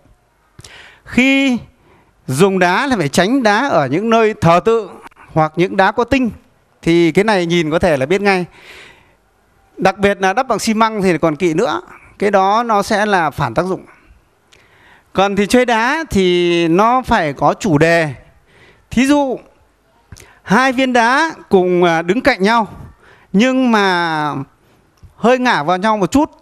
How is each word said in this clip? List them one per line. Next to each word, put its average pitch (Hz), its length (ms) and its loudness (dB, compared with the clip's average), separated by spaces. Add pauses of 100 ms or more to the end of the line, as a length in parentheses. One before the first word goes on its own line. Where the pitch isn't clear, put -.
(1040)
Khi 269 540 0 (680)
dùng 190 320 2
đá 185 280 2
là 262 100 -2
phải 151 120 -2
tránh 214 340 0
đá 220 260 0
ở 147 180 0
những 185 240 -2
nơi 220 300 2
thờ 170 240 4
tự 220 240 -2 (440)
hoặc 156 240 0
những 196 200 -2
đá 190 160 2
có 240 120 -2
tinh, 254 260 -2 (520)
thì 170 300 2
cái 196 120 2
này 196 220 0
nhìn 165 240 -2
có 160 80 0
thể 170 180 0
là 131 100 -2
biết 190 140 -2
ngay. 196 240 0 (1300)
Đặc 196 220 0
biệt 202 220 0
là 190 120 0
đắp 254 160 -2
bằng 214 100 -2
xi 220 160 -2
măng 220 280 0
thì 175 160 0
còn 160 180 0
kỵ 165 180 0
nữa, 165 260 -2 (380)
cái 202 120 -2
đó 202 320 2
nó 220 200 -2
sẽ 208 240 -2
là 175 240 0
phản 127 240 -6
tác - 120 -2
dụng. 185 180 -8 (1300)
Còn 196 240 0
thì 202 100 0
chơi 247 200 2
đá 247 440 -2
thì 175 580 0
nó 226 340 2
phải 180 300 -2
có 151 280 0
chủ 160 180 0
đề. 160 360 0 (760)
Thí 254 160 0
dụ 277 320 0 (1040)
hai 254 300 0
viên 254 200 -2
đá 254 380 0 (180)
cùng, 180 360 2
à, 165 180 0
đứng 185 180 -4
cạnh 226 220 0
nhau 220 260 0 (640)
nhưng 254 400 2
mà 170 600 0 (840)
hơi 254 220 2
ngả 226 240 0
vào 175 140 -2
nhau 214 200 -2
một 185 140 -2
chút 294 200 0 (120)